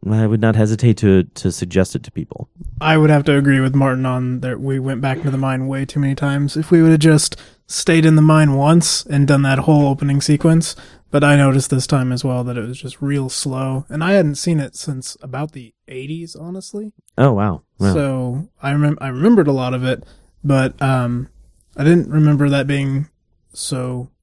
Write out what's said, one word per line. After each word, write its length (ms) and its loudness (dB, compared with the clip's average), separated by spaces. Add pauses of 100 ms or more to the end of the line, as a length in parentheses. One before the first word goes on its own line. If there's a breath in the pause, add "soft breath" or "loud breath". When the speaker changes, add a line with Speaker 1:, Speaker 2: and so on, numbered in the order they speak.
(120)
Speaker 1:
I 160 2
would 140 0
not 160 2
hesitate 400 2
to, 260 4
to 300 -4
suggest 420 -2
it 80 -8
to 80 -18
people. 380 -12 (320)
Speaker 2:
I 160 4
would 120 6
have 140 4
to 140 2
agree 240 4
with 120 0
Martin 320 0
on 360 -4
that. 180 -6
We 180 -4
went 240 -6
back 180 -2
into 120 -4
the 60 -4
mine 300 -2
way 180 -4
too 160 -4
many 120 0
times. 440 -2
If 120 -4
we 140 6
would 80 6
have 80 4
just 380 2 (280 loud breath)
stayed 400 0
in 120 6
the 40 6
mine 340 4
once 500 2
and 220 2
done 160 2
that 160 0
whole 280 2
opening 340 -2
sequence, 540 2 (360 loud breath)
but 120 0
I 140 6
noticed 320 2
this 180 -2
time 240 0
as 140 -6
well 180 -4
that 140 -6
it 100 -6
was 120 -12
just 220 -14
real 280 -4
slow, 600 -6
and 140 -6
I 100 0
hadn't 220 2
seen 240 -2
it 160 -8
since 460 -10
about 320 -10
the 200 -20 (140)
eighties, 480 -14
honestly. 560 -14 (260)
Speaker 1:
Oh, 140 2
wow. 300 -2 (180)
Wow. 140 2
Speaker 2:
So 560 -4 (120)
I 120 -4
remem-, 260 0
I 80 -10
remembered 400 2
a 60 2
lot 200 -2
of 120 -4
it, 180 -2 (400 soft breath)
but, 380 0
um, 480 -2 (480)
I 80 -4
didn't 260 2
remember 380 2
that 180 -2
being 400 -2 (460)
so 560 -8 (120)